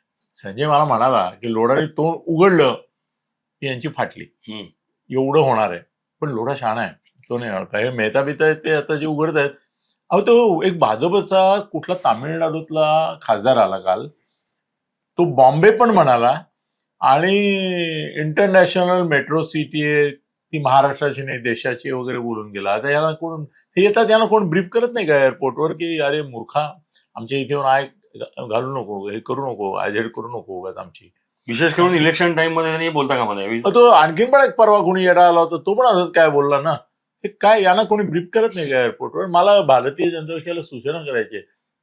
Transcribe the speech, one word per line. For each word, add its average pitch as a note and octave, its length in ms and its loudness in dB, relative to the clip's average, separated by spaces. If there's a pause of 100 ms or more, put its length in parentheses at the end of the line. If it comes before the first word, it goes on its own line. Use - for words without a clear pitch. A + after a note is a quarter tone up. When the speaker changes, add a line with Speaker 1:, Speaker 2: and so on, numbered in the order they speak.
(320)
Speaker 1:
संजय G#2+ 340 -8
मला D3+ 180 2
म्हणाला A#2 460 0 (120)
की A#2 100 -6
लोढाने B2 340 0
तोंड D#3 400 -4
उघडलं E3 480 4 (880)
की C#3+ 60 -10
यांची B2+ 220 -8
फाटली. - 360 -8 (240)
Speaker 2:
हम्म. G#2+ 160 -14 (460)
Speaker 1:
एवढं C3+ 300 0
होणार A2+ 300 2
आहे. F2 100 -10 (400)
पण D#3 80 -6
लोढा B2 280 -6
शहाणा A#2 240 -4
आहे, - 480 -12
तो A#2+ 100 -6
नाही A#2+ 120 -8
होणार. F#2+ 260 -8
हे A#2 140 -2
मेहता A#2 320 -2
बिता D3 220 -4
आहेत D#3 120 2
ते D#3 140 -6
आता D3+ 260 -2
जे D3 100 -6
उघडतायत, D3+ 440 -2 (600)
अहो, F#3 100 4
तो A#3 420 4
एक F#3 160 -2
भाजपचा F#3+ 840 2
कुठला F3+ 340 -8
तामिळनाडूतला D#3+ 1300 -2
खासदार A2+ 340 2
आला G2 220 2
काल, F#2+ 300 -2 (1120)
तो F3 60 2
बॉम्बे D3 460 4
पण A3+ 200 4
म्हणाला C#3 520 2 (580)
आणि G3 560 2 (640)
इंटरनॅशनल F3+ 840 2
मेट्रो D3+ 400 -2
सिटी D3+ 420 -4
आहे, D3 260 2 (100)
ती - 380 -14
महाराष्ट्राची C#3 640 0
नाही C3 160 -8
देशाची B2 520 -4
वगैरे B2+ 280 -6
बोलून A2 320 -8
गेला. G2 200 -4
आता A#2 200 -2
याला D#3 220 0
कोण, D#3+ 380 -10
हे - 340 -2
येतात, G#3+ 260 2
यांना A3 160 4
कोण G3+ 240 0
ब्रीफ F3+ 220 0
करत A#3 200 0
नाही A3 140 -4
का D3+ 100 2
एअरपोर्टवर C3+ 560 0
की E3 280 -6
"अरे D3 220 -2
मूर्खा, C#3+ 560 -8 (360)
आमच्या A#2 240 -8
इथे B2+ 120 -6
येऊन C#3+ 140 -4
आय C3+ 180 2 (340)
घा-, B2+ 340 -14
घालू B2+ 260 -4
नको, G2+ 340 -10
हे G#2+ 100 -10
करू C3 320 -8
नको, G2 240 -6
आयझेड G#2 320 -4
करू A#2 200 -12
नको G#2+ 240 -14
उगाच F#2 240 -12
आमची." F#2 360 -20 (360)
Speaker 2:
विशेष C#3 240 0
करून F3 220 2
इलेक्शन E3 400 2
टाइम E3 180 0
मध्ये E3 180 -2
त्यांनी E3 180 -4
बोलता C#3 280 -2
कामा A2 180 -2
नये. G2+ 240 -4
Speaker 1:
अहो, C#3+ 120 -2
तो A#3+ 180 6
आणखीन E3 420 4
पण C#4 100 6
एक B3+ 140 2
परवा G#3 240 6
कोणी F#3 260 0
येडा F3 240 6
आला E3+ 120 4
होता, E3 160 0
तो G3 180 -4
पण B3+ 120 2
असंच F3+ 280 2
काय D#3+ 160 4
बोलला C#3+ 300 2
ना. D#3 100 -2 (540)
हे G3+ 40 -8
काय, G#3 340 2
यांना F#3 200 4
कोणी G#3 240 0
ब्रीफ F3 260 -6
करत A3+ 220 2
नाही D#3 160 -6
का C3 100 2
एअरपोर्टवर? B2+ 460 -4
मला F#3+ 340 4
भारतीय C#3+ 500 2
जनता D#3+ 260 -10
पक्षाला E3+ 260 -8
सूचना C#3+ 360 -10
करायची A#2+ 380 -6
आहे, F#2+ 100 -14 (360)